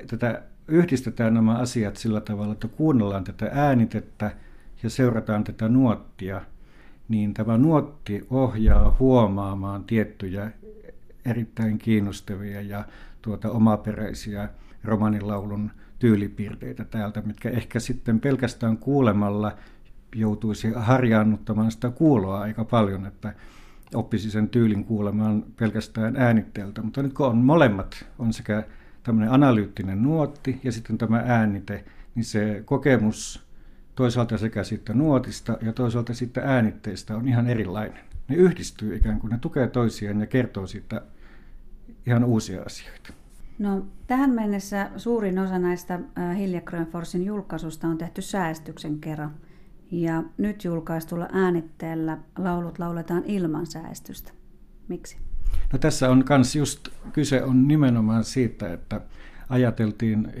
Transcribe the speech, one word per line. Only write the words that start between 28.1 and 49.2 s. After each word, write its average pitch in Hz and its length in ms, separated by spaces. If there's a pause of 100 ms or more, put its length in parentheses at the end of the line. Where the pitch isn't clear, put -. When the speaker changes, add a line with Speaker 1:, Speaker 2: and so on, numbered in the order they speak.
Speaker 1:
on 113 140
sekä 107 300 (400)
tämmöinen 113 300
analyyttinen 107 720
nuotti 139 600
ja 127 80
sitten 113 260
tämä 113 280
äänite, 107 580 (320)
niin 117 80
se 104 420
kokemus 123 840 (480)
toisaalta 117 420
sekä 107 260
siitä 107 300
nuotista 123 680
ja 110 120
toisaalta 120 400
siitä 120 320
äänitteestä 110 720
on 123 100
ihan 120 200
erilainen. 107 560 (240)
Ne 135 80
yhdistyy 107 600
ikään 107 240
kuin, 107 120
ne 120 60
tukee 143 300
toisiaan 104 520
ja 107 80
kertoo 107 400
siitä - 340 (1080)
ihan 120 160
uusia 110 420
asioita. - 480 (460)
Speaker 2:
No, 196 260 (220)
tähän 269 220
mennessä 202 680
suurin 208 420
osa 185 200
näistä, 175 400 (180)
äh, 175 200
Hilja 190 240
Grönforsin 170 640
julkaisusta 165 600
on 165 100
tehty 170 240
säästyksen 160 760
kera. 151 300 (600)